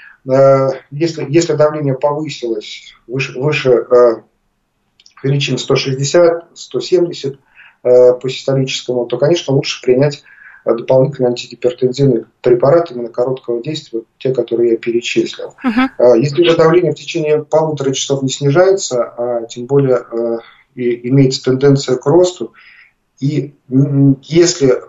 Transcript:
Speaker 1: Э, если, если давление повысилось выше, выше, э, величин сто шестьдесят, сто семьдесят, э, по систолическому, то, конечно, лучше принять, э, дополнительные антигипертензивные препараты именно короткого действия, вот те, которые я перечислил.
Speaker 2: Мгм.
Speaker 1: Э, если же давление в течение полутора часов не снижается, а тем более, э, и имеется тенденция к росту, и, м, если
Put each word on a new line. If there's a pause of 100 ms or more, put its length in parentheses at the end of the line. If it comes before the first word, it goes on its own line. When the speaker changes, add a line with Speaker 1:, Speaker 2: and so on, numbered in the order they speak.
(280)
Speaker 1:
Э, (200)
если,
если
давление
повысилось (140)
выше,
выше,
э, (1000)
величин
сто
шестьдесят, (100)
сто
семьдесят, (480)
э,
по
систолическому,
то,
конечно,
лучше
принять, (420)
э,
дополнительные
антигипертензивные (160)
препараты
именно
короткого
действия,
вот (100)
те,
которые
я
перечислил. (100)
Speaker 2:
Мгм.
Speaker 1:
Э,
если
же
давление
в
течение
полутора
часов
не
снижается,
а
тем
более, (120)
э, (380)
и
имеется
тенденция
к
росту, (680)
и, (160)
м,
если (160)